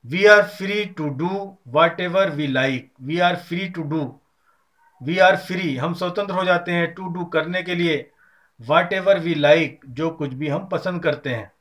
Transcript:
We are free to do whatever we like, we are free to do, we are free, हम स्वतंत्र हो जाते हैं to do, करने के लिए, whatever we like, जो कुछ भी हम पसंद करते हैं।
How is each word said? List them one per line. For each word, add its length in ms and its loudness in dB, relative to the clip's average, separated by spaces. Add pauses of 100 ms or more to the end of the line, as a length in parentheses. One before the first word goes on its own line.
We 240 -4
are 160 10 (120)
free 280 -4 (100)
to 240 -4
do 120 -2 (440)
whatever 500 2 (120)
we 120 -2
like, 400 -2 (200)
we 120 -2
are 160 4 (120)
free 260 -6
to 180 -6
do, 80 0 (1000)
we 260 -2
are 100 6 (120)
free, 300 -4
हम 160 -4
स्वतंत्र 400 -4
हो 100 -2
जाते 280 0
हैं 220 -2
to 220 -10
do, 160 -6
करने 300 -2
के 120 -6
लिए, 360 -2 (500)
whatever 580 2
we 160 -2
like, 520 2
जो 240 -4
कुछ 240 -6
भी 140 -6
हम 180 -4
पसंद 360 -4
करते 280 -2
हैं। 200 -6 (100)